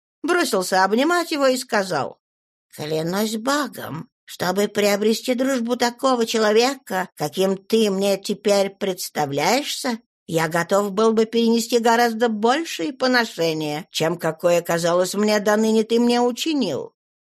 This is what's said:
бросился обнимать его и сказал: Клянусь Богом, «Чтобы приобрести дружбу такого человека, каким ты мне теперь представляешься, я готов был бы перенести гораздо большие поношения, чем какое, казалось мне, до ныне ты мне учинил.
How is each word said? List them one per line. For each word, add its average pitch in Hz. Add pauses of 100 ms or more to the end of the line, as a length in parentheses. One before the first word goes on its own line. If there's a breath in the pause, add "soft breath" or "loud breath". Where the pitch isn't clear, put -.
(220)
бросился 220
обнимать 302
его 277
и 254
сказал: 185 (560)
Клянусь 170
Богом, 233 (240)
«Чтобы 190
приобрести 208
дружбу 247
такого 240
человека, 220
каким 185
ты 220
мне 196
теперь 196
представляешься, 190 (260)
я 160
готов 190
был 220
бы 220
перенести 233
гораздо 233
большие 262
поношения, 165
чем 165
какое, 170
казалось 170
мне, 208
до 208
ныне 220
ты 233
мне 240
учинил. 240 (280)